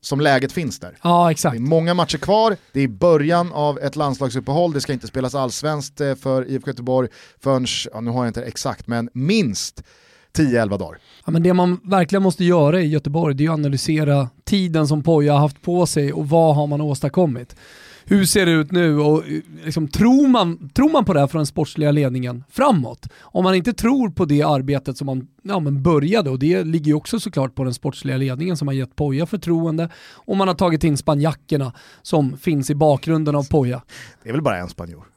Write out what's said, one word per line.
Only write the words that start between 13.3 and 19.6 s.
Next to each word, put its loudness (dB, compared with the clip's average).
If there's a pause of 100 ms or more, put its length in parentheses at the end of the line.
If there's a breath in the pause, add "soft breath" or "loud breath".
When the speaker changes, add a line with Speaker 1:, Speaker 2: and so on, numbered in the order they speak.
Speaker 2:
det 0
är 0
att 0
analysera 0 (160)
tiden 0
som 0
Poja 4
har 4
haft 0
på 0
sig -2
och -6
vad 4
har 0
man -2
åstadkommit. -2 (500 loud breath)
Hur 4
ser 2
det 4
ut 2
nu? 2
Och, 4 (100)
eh, -6 (260)